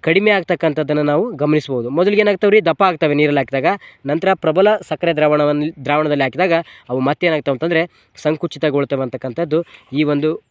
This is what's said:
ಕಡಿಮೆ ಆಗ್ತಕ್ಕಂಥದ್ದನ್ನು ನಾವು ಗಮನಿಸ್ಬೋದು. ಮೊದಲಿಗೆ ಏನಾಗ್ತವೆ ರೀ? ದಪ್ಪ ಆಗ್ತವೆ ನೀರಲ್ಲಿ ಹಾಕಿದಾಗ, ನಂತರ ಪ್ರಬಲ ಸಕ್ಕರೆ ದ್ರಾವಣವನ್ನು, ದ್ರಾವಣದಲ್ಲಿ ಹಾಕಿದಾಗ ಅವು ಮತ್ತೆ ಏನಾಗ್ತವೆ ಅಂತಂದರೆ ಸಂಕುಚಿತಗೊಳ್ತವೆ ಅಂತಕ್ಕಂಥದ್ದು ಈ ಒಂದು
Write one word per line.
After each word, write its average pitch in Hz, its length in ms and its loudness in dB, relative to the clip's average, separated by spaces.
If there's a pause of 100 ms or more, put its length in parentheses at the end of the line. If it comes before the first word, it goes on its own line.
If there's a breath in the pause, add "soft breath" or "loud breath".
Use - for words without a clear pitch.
ಕಡಿಮೆ 196 300 2
ಆಗ್ತಕ್ಕಂಥದ್ದನ್ನು 151 720 -2
ನಾವು 156 140 2 (180)
ಗಮನಿಸ್ಬೋದು. 143 460 -2 (100)
ಮೊದಲಿಗೆ 202 260 2
ಏನಾಗ್ತವೆ 202 320 2
ರೀ? 220 120 6
ದಪ್ಪ 160 200 0
ಆಗ್ತವೆ 151 320 0
ನೀರಲ್ಲಿ 143 220 2
ಹಾಕಿದಾಗ, 135 260 -2 (420 loud breath)
ನಂತರ 165 180 0 (160)
ಪ್ರಬಲ 170 240 4 (200)
ಸಕ್ಕರೆ 165 300 -2
ದ್ರಾವಣವನ್ನು, 147 500 2 (160)
ದ್ರಾವಣದಲ್ಲಿ 147 420 0
ಹಾಕಿದಾಗ 165 280 0 (360 loud breath)
ಅವು 131 180 -2
ಮತ್ತೆ 160 220 0
ಏನಾಗ್ತವೆ 147 260 -2
ಅಂತಂದರೆ 165 280 0 (400 soft breath)
ಸಂಕುಚಿತಗೊಳ್ತವೆ 143 840 -2
ಅಂತಕ್ಕಂಥದ್ದು 143 540 -4 (380 loud breath)
ಈ 156 60 2 (100)
ಒಂದು 147 160 0 (200)